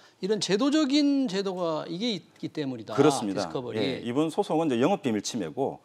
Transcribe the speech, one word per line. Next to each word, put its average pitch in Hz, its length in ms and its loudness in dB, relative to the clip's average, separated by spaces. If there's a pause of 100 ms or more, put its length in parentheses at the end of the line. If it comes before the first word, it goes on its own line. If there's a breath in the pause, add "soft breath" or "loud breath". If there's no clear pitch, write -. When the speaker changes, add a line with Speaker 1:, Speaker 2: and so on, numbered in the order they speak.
(220 soft breath)
Speaker 1:
이런 196 180 0
제도적인 277 880 2
제도가 180 600 -2
이게 196 240 -4
있기 - 360 -10
때문이다. 123 460 -6
Speaker 2:
그렇습니다. 117 480 4
Speaker 1:
디스커버리. 113 360 -6
Speaker 2:
예, 127 240 -2
이번 135 280 0
소송은 165 380 0
이제 120 120 2
영업비밀 135 400 2
침해고 110 640 -4